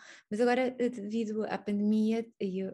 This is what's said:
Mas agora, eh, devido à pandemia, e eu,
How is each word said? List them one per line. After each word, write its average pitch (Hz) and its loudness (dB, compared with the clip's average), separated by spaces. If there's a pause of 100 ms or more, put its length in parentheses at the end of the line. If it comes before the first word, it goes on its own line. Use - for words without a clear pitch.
(280)
Mas 208 -2
agora, 247 2
eh, 247 2
devido 214 -4
à - -4
pandemia, 214 2 (160)
e 190 -4
eu, 190 -6